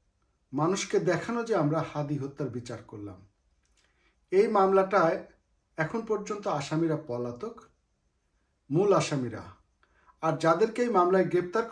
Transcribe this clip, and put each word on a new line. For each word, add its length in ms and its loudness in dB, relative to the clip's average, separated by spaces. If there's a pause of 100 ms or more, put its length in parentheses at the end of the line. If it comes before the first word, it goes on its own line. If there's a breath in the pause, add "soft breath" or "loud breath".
(540)
মানুষকে 460 0
দেখানো 440 -2
যে 120 -2
আমরা 380 0
হাদি 240 -6
হত্যার 320 -8
বিচার 300 -12 (120)
করলাম। 280 -16 (1120)
এই 160 6
মামলাটায় 720 4 (600)
এখন 240 -4
পর্যন্ত 460 -6
আসামিরা 500 -2 (100)
পলাতক, 480 -8 (1120)
মূল 240 2
আসামিরা। 500 -2 (800 soft breath)
আর 160 2
যাদেরকে 440 4
এই 80 2
মামলায় 420 6
গ্রেপ্তার 400 0